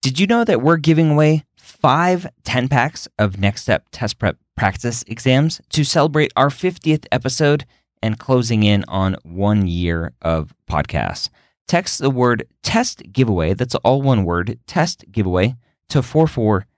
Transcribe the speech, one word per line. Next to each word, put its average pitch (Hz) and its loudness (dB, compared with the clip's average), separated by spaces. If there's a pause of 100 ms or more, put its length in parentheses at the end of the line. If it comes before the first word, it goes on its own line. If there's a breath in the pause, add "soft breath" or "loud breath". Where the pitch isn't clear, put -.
Did 135 -4
you 196 2
know 233 2
that 123 0
we're 165 4
giving 156 2
away 151 2 (120)
five 175 0 (160)
ten 127 -2
packs 135 -2 (100)
of 98 0
Next 101 0
Step - -2
Test - -8
Prep 92 -2 (200)
practice 113 -4
exams 131 0 (100)
to 156 0
celebrate 151 0
our 135 2
fiftieth 160 -2
episode 143 0 (340)
and 110 -2
closing 120 0
in 104 4
on 95 -2
one 98 0
year 85 -2 (100)
of 82 -2 (160)
podcasts? 69 -4 (360)
Text 175 -2
the 139 0
word 123 0 (160)
test - -2 (100)
giveaway, 98 2
that's - -4
all 135 2
one 123 2
word, 87 -4
test - -4
giveaway, 98 0 (320)
to 147 2
four 156 0
four 107 0